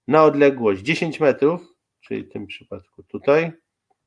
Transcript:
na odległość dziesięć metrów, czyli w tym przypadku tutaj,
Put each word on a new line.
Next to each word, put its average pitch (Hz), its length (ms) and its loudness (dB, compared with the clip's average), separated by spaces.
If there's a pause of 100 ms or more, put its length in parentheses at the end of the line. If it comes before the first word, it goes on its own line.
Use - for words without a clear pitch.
na 156 160 6
odległość 135 580 2
dziesięć 160 380 -4
metrów, 151 540 -2 (260)
czyli 107 220 -12
w - 100 -20
tym 107 140 -14
przypadku - 560 -20
tutaj, 156 500 -2 (540)